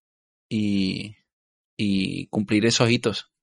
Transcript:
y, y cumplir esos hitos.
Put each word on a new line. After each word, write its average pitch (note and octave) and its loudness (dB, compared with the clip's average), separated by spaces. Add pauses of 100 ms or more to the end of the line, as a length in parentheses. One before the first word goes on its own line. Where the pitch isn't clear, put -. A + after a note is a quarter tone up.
(500)
y, G2+ -2 (600)
y F#2+ -2
cumplir G#2+ 0
esos A#2 2
hitos. A#2+ -2 (120)